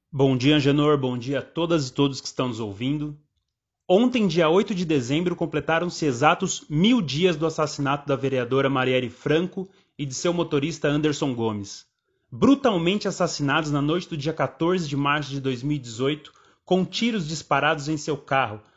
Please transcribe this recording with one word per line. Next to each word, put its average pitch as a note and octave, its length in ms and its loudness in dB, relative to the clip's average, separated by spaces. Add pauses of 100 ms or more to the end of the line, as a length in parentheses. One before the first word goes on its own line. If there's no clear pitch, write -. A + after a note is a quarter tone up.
(120)
Bom C3+ 260 4
dia, C#3 180 4
Angenor. D3 420 4
Bom B2+ 200 -2
dia B2+ 220 -4
a - 20 -2
todas E3 460 -2
e B2+ 60 -14
todos C#3 280 0
que - 60 -14
estão C3 200 -4
nos A2+ 120 -6
ouvindo. C3+ 580 -6 (720)
Ontem, A#3 380 4
dia E3 220 4
oito G#3 260 2
de F3+ 100 -2
dezembro, D#3 500 0
completaram-se E3 720 -2
exatos D3+ 640 2
mil G#3 320 4
dias D#3+ 340 0
do D#3 100 -2
assassinato D3 600 -2
da C#3+ 80 0
vereadora C3 540 0
Marielle B2+ 400 2
Franco F3+ 600 -2 (280)
e D3 80 -6
de C3 80 -8
seu F3 200 -2
motorista D#3+ 540 -2
Anderson D3 460 0
Gomes, G#2+ 520 -4 (460)
brutalmente G3 760 2
assassinados D3+ 640 -2
na D3 100 0
noite E3 280 -2
do E3 80 -8
dia D3 160 -4
quatorze E3 540 -2
de C#3 100 -6
março C#3+ 340 0
de C#3 80 -6
dois C3 240 -4
mil D3 140 -2
e - 20 -8
dezoito, B2+ 540 -6 (320)
com F#3 180 2
tiros G3+ 440 -2
disparados D3 600 0
em D#3 80 -2
seu D3+ 220 -4
carro, B2 440 -2 (160)